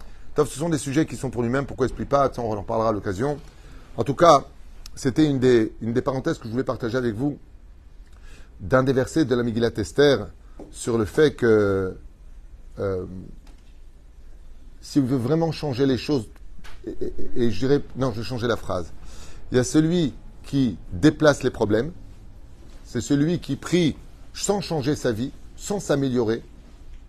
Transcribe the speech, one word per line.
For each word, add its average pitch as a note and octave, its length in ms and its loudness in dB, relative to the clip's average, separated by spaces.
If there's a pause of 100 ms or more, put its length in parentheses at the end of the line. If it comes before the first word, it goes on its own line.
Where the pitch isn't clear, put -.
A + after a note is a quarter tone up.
(360)
Tov, D3 140 2
ce B2+ 100 -10
sont E3+ 100 -2
des D#3 80 2
sujets C#3+ 280 0
qui B2 100 -10
sont C3 140 -6
pour A2+ 140 -2
lui-même. B2 220 0
Pourquoi A2+ 200 -2
il A2+ 40 -2
ne - 20 -4
se - 40 -8
plie A2 100 -6
pas ? C#3 280 2
Ça, B2 80 -6
on A2 100 -2
en G2+ 120 -4
parlera A2+ 260 0
à - 20 2
l'occasion. G#2+ 460 -2 (600)
En A#2 60 -2
tout C3 120 0
cas... D#3+ 300 8 (500)
C'était D3 300 2
une C#3 140 0
des, A#2+ 420 6
une A2+ 120 -4
des B2 80 2
parenthèses C3+ 360 -2
que - 80 -18
je G#2+ 60 -8
voulais B2+ 120 -2
partager B2 340 -2
avec A#2+ 160 0
vous C#3 240 -2 (1200)
d'un B2+ 220 4
des C3+ 100 2
versets C3 320 2
de A#2+ 100 0
la A#2+ 80 0
Megillat A2+ 320 0
Esther A#2 520 2 (440)
sur A#2 260 -2
le A2 60 2
fait C#3+ 320 4
que, G2+ 600 4 (840)
euh, F#2+ 260 -4 (1700)
si - 200 0
on C3 60 4
veut C3 120 0
vraiment D#3 340 0
changer C#3 340 -2
les C3 120 2
choses, B2+ 300 -2 (600)
et, - 140 -8
et, - 420 4
et A2+ 80 6
je - 80 0
dirais, C#3 220 4 (160)
non, B2+ 160 0
je A2+ 80 -6
vais G#2+ 40 -6
changer A#2 220 -4
la A2 80 2
phrase. F#2 380 -4 (580)
Il A#2+ 60 4
y - 20 8
a B2 60 4
celui D#3+ 480 4 (300)
qui B2+ 340 0 (160)
déplace D3+ 500 4
les B2+ 60 2
problèmes, A2+ 420 0 (920)
c'est A#2+ 160 -4
celui D3 380 2
qui C#3 180 -6
prie E3+ 400 2 (360)
sans G3 280 0
changer D3 340 -2
sa B2+ 160 0
vie, A#2+ 200 -2 (260)
sans G3+ 240 -4
s'améliorer. B2 600 2 (680)